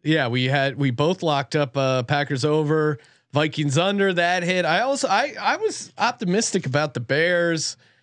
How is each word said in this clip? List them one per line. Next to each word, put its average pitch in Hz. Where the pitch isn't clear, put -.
Yeah, 151
we 127
had, 135
we 139
both 147
locked 143
up, 143
uh, 131
Packers 143
over, 151
Vikings 147
under. 196
That 175
hit. 180
I 165
also, 262
I, 226
I 208
was 415
optimistic 208
about 147
the -
Bears. 165